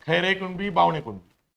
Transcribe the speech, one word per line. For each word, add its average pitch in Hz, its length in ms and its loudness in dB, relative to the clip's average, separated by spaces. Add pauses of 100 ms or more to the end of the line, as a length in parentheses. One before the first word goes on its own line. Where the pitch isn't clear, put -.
खैरे 175 260 2
कुणबी, 190 360 -4
बावणे 170 320 2
कुणबी, 101 320 -14 (240)